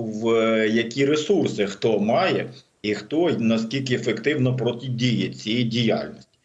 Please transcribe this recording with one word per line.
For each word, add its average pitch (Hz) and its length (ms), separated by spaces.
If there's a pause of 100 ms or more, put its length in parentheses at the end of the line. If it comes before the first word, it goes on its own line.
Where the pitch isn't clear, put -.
в, 110 260
е, 113 400
які 117 360
ресурси 147 600
хто 107 340
має 120 500 (320)
і 104 120
хто 156 460
наскільки 117 560
ефективно 127 600
протидіє 117 760
цій 113 340
діяльності. 110 600 (200)